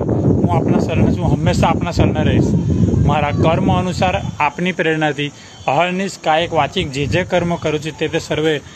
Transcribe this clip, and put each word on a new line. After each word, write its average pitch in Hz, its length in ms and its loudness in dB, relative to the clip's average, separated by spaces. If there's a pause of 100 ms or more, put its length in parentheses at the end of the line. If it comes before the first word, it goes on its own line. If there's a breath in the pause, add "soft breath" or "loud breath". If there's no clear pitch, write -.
(240)
હું - 320 0
આપના - 240 0
શરણે - 360 0
છું, - 160 0
હંમેશા 165 360 2
આપના 165 240 -2
શરણે - 320 2
રહીશ. - 240 2 (580)
મારા 147 260 2
કર્મ 170 420 2
અનુસાર 185 480 0 (180)
આપની 175 320 0
પ્રેરણાથી 156 600 0 (360 loud breath)
અહર્નિશ 180 560 0
કાયિક 165 300 0
વાચિક 156 380 -2
જે 139 140 -2
જે 170 180 0
કર્મ 175 320 0
કરું 151 240 -2
છું 147 180 -10
તે 160 100 -2
તે 156 120 -2
સર્વે 151 420 -2 (140)